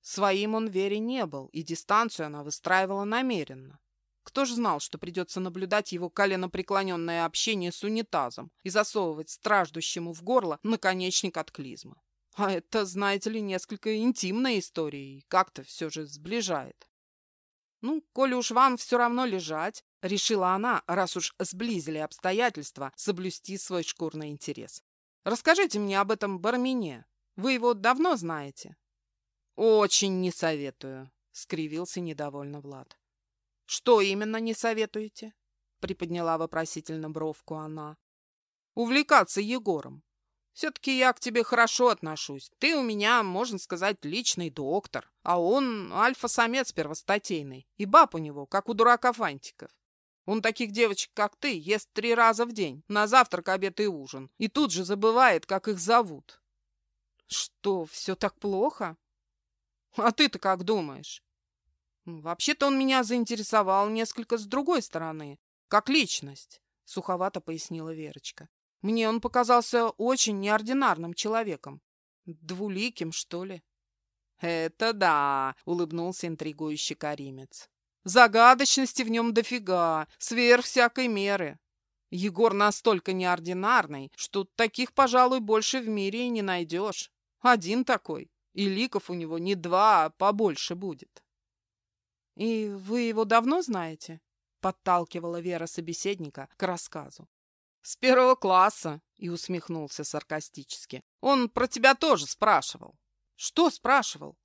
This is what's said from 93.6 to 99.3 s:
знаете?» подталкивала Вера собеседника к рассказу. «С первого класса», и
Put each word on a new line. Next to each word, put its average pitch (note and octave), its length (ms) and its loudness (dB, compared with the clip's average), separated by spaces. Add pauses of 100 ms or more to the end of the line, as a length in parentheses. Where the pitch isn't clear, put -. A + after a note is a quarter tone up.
знаете?» E3 580 -8 (400)
подталкивала F3 800 0
Вера E3+ 260 -4
собеседника E3 880 -8
к - 60 -6
рассказу. E3+ 640 -8 (600)
«С - 80 -10
первого B3+ 380 6
класса», F#3 640 2 (160)
и F3 140 -10